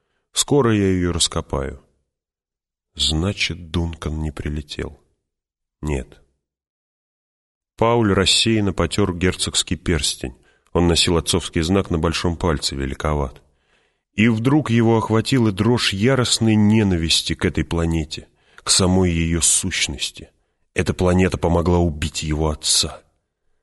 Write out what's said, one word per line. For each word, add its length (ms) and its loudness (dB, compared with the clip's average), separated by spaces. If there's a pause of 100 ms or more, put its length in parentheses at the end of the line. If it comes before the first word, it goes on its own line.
(320)
Скоро 420 2
я 140 2
её 240 0
раскопаю». 680 -4 (1120)
Значит, 760 -4
Дункан 520 -4
не 80 -4
прилетел. 680 -8 (840)
Нет. 400 -6 (1500)
Пауль 360 2
рассеянно 600 2
потёр 400 0
герцогский 640 -2
перстень. 600 -4 (360)
Он 140 2
носил 300 2
отцовский 460 -2
знак 280 0
на 80 0
большом 380 -2
пальце, 400 -2
великоват. 680 -4 (720)
И 140 2
вдруг 420 0
его 280 4
охватила 520 2
дрожь 420 0
яростной 600 2
ненависти 800 2
к 100 -4
этой 200 0
планете, 640 -4 (340)
к 80 -2
самой 400 4
её 300 0
сущности. 880 -2 (440)
Эта 200 -2
планета 440 2
помогла 400 2
убить 440 -2
его 280 -2
отца. 520 -4 (600)